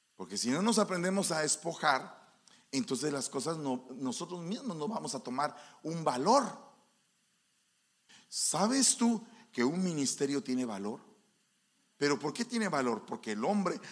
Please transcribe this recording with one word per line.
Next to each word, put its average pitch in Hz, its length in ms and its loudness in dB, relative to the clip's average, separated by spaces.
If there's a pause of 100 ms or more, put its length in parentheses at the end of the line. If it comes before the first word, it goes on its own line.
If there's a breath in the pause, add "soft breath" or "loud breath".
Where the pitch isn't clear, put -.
(160)
Porque 92 220 -8
si 110 120 0
no 156 120 2
nos 220 160 4
aprendemos 185 540 2
a 156 80 0
despojar, 151 760 0 (540 soft breath)
entonces 135 400 0
las 135 160 -4
cosas 156 300 -4
no, 131 260 -2 (120)
nosotros 170 460 -6
mismos 208 340 -6
no 147 100 -4
vamos 151 300 -4
a 127 40 -6
tomar 143 360 -2 (260 loud breath)
un 165 220 -4
valor. 202 520 4 (1700 soft breath)
¿Sabes 226 680 2
tú 233 300 2 (260 loud breath)
que 120 120 2
un 170 180 2
ministerio 143 600 0
tiene 127 220 -2
valor? 107 360 -6 (1000)
¿Pero 143 180 4
por 143 160 -4
qué 233 120 -4
tiene 226 240 -2
valor? 123 360 0
Porque 110 280 -6
el 107 120 -2
hombre, 185 340 2 (140)